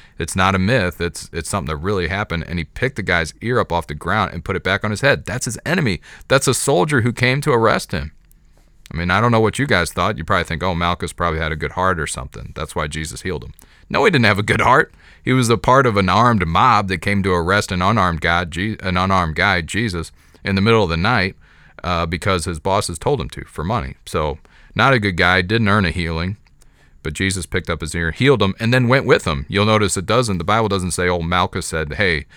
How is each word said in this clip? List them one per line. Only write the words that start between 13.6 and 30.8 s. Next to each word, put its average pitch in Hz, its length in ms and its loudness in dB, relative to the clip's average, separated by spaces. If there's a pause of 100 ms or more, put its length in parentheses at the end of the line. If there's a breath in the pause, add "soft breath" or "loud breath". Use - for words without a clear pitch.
No, - 160 2
he 226 60 6
didn't 127 160 4
have 101 120 4
a 104 40 2
good 104 180 0
heart. 127 320 4 (320 loud breath)
He 123 80 0
was 127 160 2
a 117 80 4
part 127 300 4
of 110 100 2
an 95 120 2
armed 107 380 4
mob 104 420 4
that 92 100 -2
came 101 240 0
to 95 100 2
arrest 90 400 2
an 90 80 -2
unarmed 92 400 2
guy, 85 240 2
Je-, 87 360 -6
an 90 160 -2
unarmed 92 400 0
guy, 90 260 2
Jesus, 87 500 -4 (320 soft breath)
in 98 100 0
the 95 60 2
middle 110 240 4
of 85 60 0
the 82 80 0
night, 95 360 0 (480 soft breath)
uh, 85 220 -2
because 87 400 -2
his 85 160 -6
bosses 95 380 -2
told 139 220 -2
him 71 100 -8
to - 160 -14
for - 180 -8
money. 92 300 -4 (100)
So 76 340 -4 (360 soft breath)
not 127 180 4
a 127 80 4
good 101 160 -2
guy, 90 240 4
didn't 110 280 2
earn 101 180 4
a 82 40 0
healing, 85 460 -4 (640 soft breath)
but 73 100 -6
Jesus 92 320 -2
picked - 240 -6
up 82 140 -4
his 80 120 -8
ear, 85 160 -2
healed 127 320 2
him, 98 160 2
and 113 140 0
then 127 160 4
went 127 160 2
with 131 220 2
him. 71 220 -2
You'll 98 180 2
notice 107 300 2
it 90 100 -6
doesn't, 110 320 0
the 82 60 -6
Bible 107 240 2
doesn't 92 240 -2